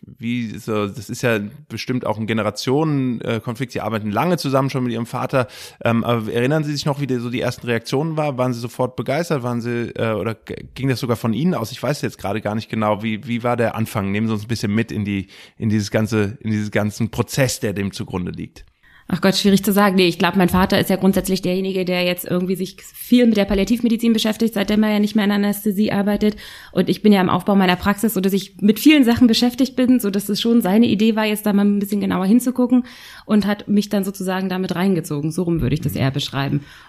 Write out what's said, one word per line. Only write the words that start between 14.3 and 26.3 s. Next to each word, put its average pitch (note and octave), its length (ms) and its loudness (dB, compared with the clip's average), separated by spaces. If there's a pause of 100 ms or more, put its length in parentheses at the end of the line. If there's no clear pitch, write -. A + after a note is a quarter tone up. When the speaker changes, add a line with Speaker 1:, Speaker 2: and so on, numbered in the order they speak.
Speaker 1:
uns G#2 100 -4
ein G#2+ 40 -12
bisschen G#2+ 280 -2
mit A2+ 160 -2
in G2+ 140 -4
die, G2 220 -2 (300)
in A2+ 120 -2
dieses G#2 220 0
ganze, G#2+ 500 0
in A2 100 -4
dieses G#2+ 200 -2
ganzen G#2 380 -2
Prozess, B2 500 -2
der G#2+ 140 -4
dem G2 180 -4
zugrunde F2+ 400 -6
liegt. - 340 -14 (420)
Speaker 2:
Ach - 140 -2
Gott, F#3+ 140 2
schwierig G3 280 4
zu A3 80 0
sagen. G3 260 4
Nee, F#3 100 6
ich E3+ 100 0
glaub, F3 180 0
mein F3+ 140 4
Vater F#3+ 300 2
ist - 100 0
ja F#3+ 60 4
grundsätzlich F#3+ 480 0
derjenige, F#3+ 420 -2
der F3+ 200 0
jetzt F3+ 200 -2
irgendwie F3+ 300 -2
sich F#3 260 -8
viel - 460 0
mit G#3+ 100 4
der G3 80 2
Palliativmedizin A3+ 680 0
beschäftigt, A3 420 0
seitdem G#3+ 260 2
er G#3+ 120 2
ja G#3 60 2
nicht G#3 160 0
mehr G#3+ 100 2
in G3 40 2
der G3+ 80 2
Anästhesie G#3 540 0
arbeitet. G3+ 460 0 (340)